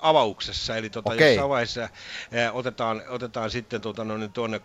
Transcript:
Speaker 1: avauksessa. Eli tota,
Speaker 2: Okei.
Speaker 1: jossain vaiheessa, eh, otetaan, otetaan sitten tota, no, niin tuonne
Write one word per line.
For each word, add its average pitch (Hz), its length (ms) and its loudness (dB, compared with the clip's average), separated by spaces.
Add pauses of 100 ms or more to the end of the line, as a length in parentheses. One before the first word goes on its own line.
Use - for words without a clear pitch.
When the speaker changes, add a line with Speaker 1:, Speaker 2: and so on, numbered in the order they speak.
Speaker 1:
avauksessa. 120 760 2
Eli 110 140 -6
tota, 107 220 -4
Speaker 2:
Okei. 151 160 8
Speaker 1:
jossain 135 200 6
vaiheessa, 123 340 -2 (500)
eh, 117 240 0
otetaan, 117 520 -2
otetaan 120 420 -6
sitten 113 300 -6
tota, 110 240 -8
no, 110 120 -4
niin 107 160 -6
tuonne 110 320 -4